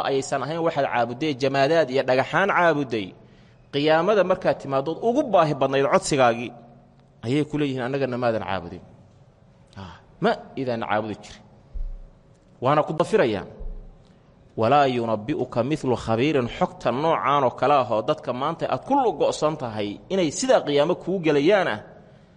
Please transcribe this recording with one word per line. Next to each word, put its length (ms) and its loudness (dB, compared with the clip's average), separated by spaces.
ayaysan 380 -2
ahayn 160 -6
waxaad 300 0
caabuday, 440 -2
jamaadaad 580 2
iyo 120 2
dhagaxaan 460 2
caabuday, 640 0
qiyaamada 500 2
markaad 340 0
timaadood 440 -4
ugu 220 2
baahi 300 4
badnayd 320 2
codsigaagii, 680 2
ayay 220 0
ku 120 -6
leeyihiin, 280 -2
"Annagana 320 -2
maadan 260 0
caabudin." 500 -8
Ma 100 2
idaan 260 -4
caabudi 420 -2
jirin. 200 -20
Waana 220 2
ku 100 -6
dafirayaan. 540 0
"Walaa 300 4
yunabbi'uka 760 -2
mithlu 320 -2
khabiirin," 520 0
xogta 440 -2
noocaan 520 0
oo 80 2
kale 220 0
ah 180 2
oo 100 0
dadka 320 -4
maanta 360 -4
aad 160 -4
ku 100 -2
lugo'san 640 0
tahay 420 -6
inay 220 0
sidaa 300 4
qiyaamo 340 2
kuu 240 -6
gelayaan 480 4
ah, 120 -4